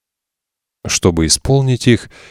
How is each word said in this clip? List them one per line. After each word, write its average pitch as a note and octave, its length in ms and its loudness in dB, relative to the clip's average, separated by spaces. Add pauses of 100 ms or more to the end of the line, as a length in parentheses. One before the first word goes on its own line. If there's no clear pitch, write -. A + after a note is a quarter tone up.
(880)
Чтобы E2 400 0
исполнить C3 600 -2
их, A#2 220 2 (220)